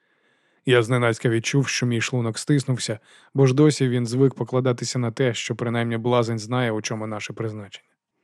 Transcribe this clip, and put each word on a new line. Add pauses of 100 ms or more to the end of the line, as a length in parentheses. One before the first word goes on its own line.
(680)
Я
зненацька
відчув,
що
мій
шлунок
стиснувся, (360)
бо
ж
досі
він
звик
покладатися
на
те,
що
принаймні
блазень
знає,
у
чому
наше
призначення. (360)